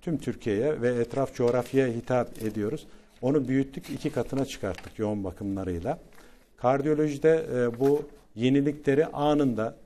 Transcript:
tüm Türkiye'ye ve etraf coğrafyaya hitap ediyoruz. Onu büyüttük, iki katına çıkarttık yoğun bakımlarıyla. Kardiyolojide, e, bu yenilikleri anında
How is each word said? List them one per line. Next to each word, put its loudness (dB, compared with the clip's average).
tüm -2
Türkiye'ye -2
ve 2
etraf -2
coğrafyaya 2
hitap -2
ediyoruz. -4
Onu 2
büyüttük, -2
iki -4
katına -2
çıkarttık -8
yoğun -2
bakımlarıyla. -4
Kardiyolojide, 2
e, 0
bu 4
yenilikleri 2
anında 0